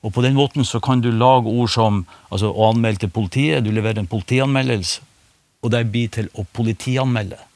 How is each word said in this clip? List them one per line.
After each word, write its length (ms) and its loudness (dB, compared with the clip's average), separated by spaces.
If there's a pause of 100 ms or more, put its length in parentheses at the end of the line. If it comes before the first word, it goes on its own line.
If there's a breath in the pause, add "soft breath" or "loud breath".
Og 120 -6
på 100 2
den 100 2
måten 320 2
så 160 -4
kan 200 2
du 100 0
lage 340 4
ord 240 0
som, 380 2 (240 loud breath)
altså, 180 -2
å 220 2
anmelde 320 0
til 100 -2
politiet, 500 0
du 60 -2
leverer 320 -2
en 80 -6
politianmeldelse, 920 -2 (600)
og 100 -2
det 200 2
blir 180 -2
til 240 -6
å 80 -10 (160)
politianmelde. 800 -2 (180)